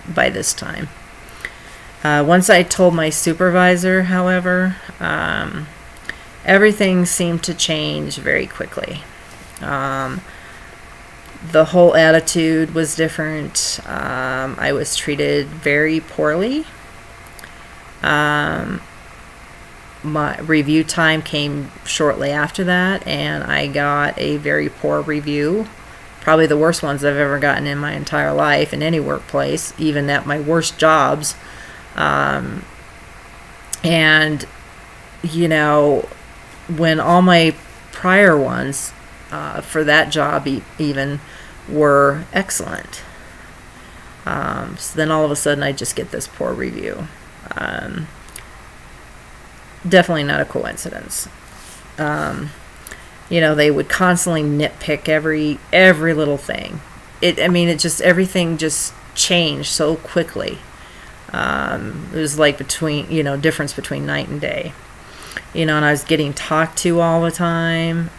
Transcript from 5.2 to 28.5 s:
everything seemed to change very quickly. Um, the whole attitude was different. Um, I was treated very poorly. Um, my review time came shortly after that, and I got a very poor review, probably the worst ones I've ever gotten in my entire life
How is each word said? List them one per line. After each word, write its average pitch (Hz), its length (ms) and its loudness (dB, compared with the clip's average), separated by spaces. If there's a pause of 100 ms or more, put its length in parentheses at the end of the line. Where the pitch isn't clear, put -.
everything 196 600 4
seemed 170 400 -2
to 180 100 -4
change 151 640 -4
very 143 280 0
quickly. - 560 -10 (580)
Um, 135 600 -6 (1300)
the 160 140 6
whole 175 280 6
attitude 160 800 2
was 160 220 -2
different. 156 920 -4
Um, 131 720 -6
I 139 140 0
was 143 240 -2
treated 147 500 -2
very 156 540 0
poorly. 185 640 -2 (1400)
Um, 151 800 -2 (1200)
my 151 360 -4
review 156 460 2
time 156 380 0
came 147 500 -4 (120)
shortly 139 460 0
after 151 320 -2
that, 180 420 0
and 147 380 -4
I 143 240 0
got 143 500 0
a 147 200 -2
very 147 320 -2
poor 147 320 -2
review, 151 640 -2 (540)
probably 160 260 4
the 151 120 2
worst 165 240 2
ones 143 220 -4
I've 143 120 2
ever 143 240 0
gotten 143 260 0
in 143 120 -4
my 147 160 -4
entire 147 380 -2
life 147 400 2